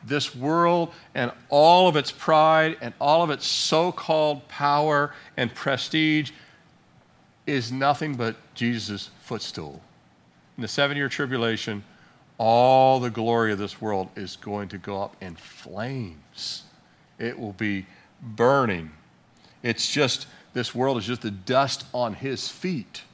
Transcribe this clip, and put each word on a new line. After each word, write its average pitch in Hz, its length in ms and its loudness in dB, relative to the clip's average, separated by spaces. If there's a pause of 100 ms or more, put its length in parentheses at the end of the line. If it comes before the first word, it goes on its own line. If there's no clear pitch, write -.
This 135 320 -4
world 170 600 0 (200)
and 123 180 -2 (180)
all 170 400 8
of 151 80 2
its 139 120 -2
pride 160 680 4
and 117 220 -8
all 151 200 4
of 165 80 0
its 135 160 -4
so-called 156 1000 0
power 147 680 0 (220)
and 123 180 -4
prestige 156 800 -2 (1120)
is 127 240 -2
nothing 139 460 -2
but 117 220 -4 (180)
Jesus' 107 540 -4 (100)
footstool. 80 640 -10 (760)
In 123 40 -10
the 113 80 -8
seven-year 143 400 -2
tribulation, 113 760 -4 (540)
all 127 640 6
the 123 80 -2
glory 113 420 0
of 98 80 -2
this 101 220 -8
world 98 340 -2
is 95 220 -12
going 101 320 -8
to 101 80 -14
go 98 240 -8
up - 180 -10
in 90 160 -14
flames. 104 1300 -12 (540)
It 117 200 -6
will 110 140 -10
be 98 340 -4 (360)
burning. 113 680 2 (680)
It's - 300 -2
just, 143 360 0 (260)
this 123 200 -6
world 127 240 0
is 101 100 -6
just 120 160 -8
the 110 60 -4
dust 123 540 -2 (100)
on 120 200 -2
his 131 340 -8
feet. - 560 -8 (100)